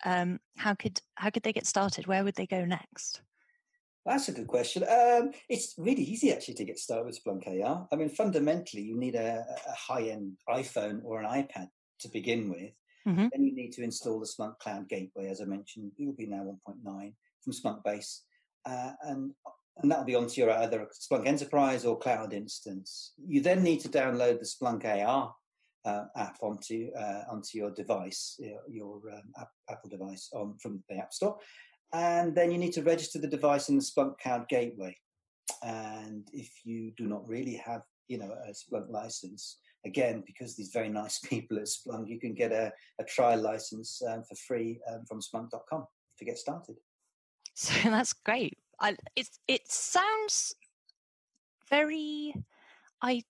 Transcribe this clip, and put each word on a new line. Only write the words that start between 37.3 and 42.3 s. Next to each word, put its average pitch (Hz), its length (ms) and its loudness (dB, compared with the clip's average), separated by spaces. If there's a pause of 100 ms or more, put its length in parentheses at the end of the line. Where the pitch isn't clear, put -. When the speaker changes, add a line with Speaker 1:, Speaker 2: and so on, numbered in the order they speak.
Speaker 2:
have, 117 260 -8 (260)
you 123 100 -8
know, 101 160 -8 (140)
a - 40 -12
Splunk 104 380 -8
license, 107 720 -10 (260)
again, 120 400 0
because 120 300 -14
these 98 160 -12
very 110 180 -2
nice 107 300 -4
<laughs> - 40 -10
people 110 340 -2
at 104 80 -4
Splunk, 113 420 -6
you 117 120 -10
can 113 140 -4